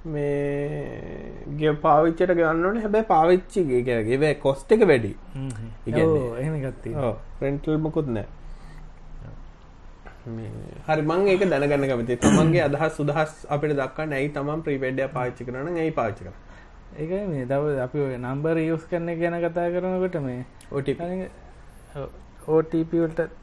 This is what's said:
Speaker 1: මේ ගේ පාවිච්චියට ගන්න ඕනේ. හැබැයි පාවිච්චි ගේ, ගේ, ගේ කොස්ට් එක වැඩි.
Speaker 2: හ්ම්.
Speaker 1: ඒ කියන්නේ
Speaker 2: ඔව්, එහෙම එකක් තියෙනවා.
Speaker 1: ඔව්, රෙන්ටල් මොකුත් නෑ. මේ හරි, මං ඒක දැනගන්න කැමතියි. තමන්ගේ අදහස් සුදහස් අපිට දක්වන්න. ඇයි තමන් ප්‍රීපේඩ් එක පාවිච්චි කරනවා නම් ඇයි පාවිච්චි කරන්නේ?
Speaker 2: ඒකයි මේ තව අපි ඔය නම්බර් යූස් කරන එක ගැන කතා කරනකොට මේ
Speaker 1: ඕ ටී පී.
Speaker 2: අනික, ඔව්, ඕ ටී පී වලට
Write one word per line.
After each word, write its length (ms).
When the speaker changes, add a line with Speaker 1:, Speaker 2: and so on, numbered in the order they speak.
Speaker 1:
මේ 1400
ගේ 220
පාවිච්චියට 580
ගන්න 320
ඕනේ. 160
හැබැයි 260
පාවිච්චි 560
ගේ, 180
ගේ, 220
ගේ 320
කොස්ට් 360
එක 100
වැඩි. 300
Speaker 2:
හ්ම්. 200
Speaker 1:
ඒ 140
කියන්නේ 320
Speaker 2:
ඔව්, 140
එහෙම 180
එකක් 260
තියෙනවා. 260
Speaker 1:
ඔව්, 80
රෙන්ටල් 400
මොකුත් 300
නෑ. 200
මේ 260
හරි, 180
මං 260
ඒක 180
දැනගන්න 420
කැමතියි. 320
තමන්ගේ 440
අදහස් 320
සුදහස් 380
අපිට 280
දක්වන්න. 380
ඇයි 160
තමන් 340
ප්‍රීපේඩ් 360
එක 140
පාවිච්චි 320
කරනවා 200
නම් 120
ඇයි 140
පාවිච්චි 320
කරන්නේ? 200
Speaker 2:
ඒකයි 320
මේ 200
තව 340
අපි 200
ඔය 180
නම්බර් 420
යූස් 260
කරන 240
එක 100
ගැන 200
කතා 300
කරනකොට 500
මේ 220
Speaker 1:
ඕ 160
ටී 140
පී. 100
Speaker 2:
අනික, 260
ඔව්, 160
ඕ 160
ටී 240
පී 160
වලට 280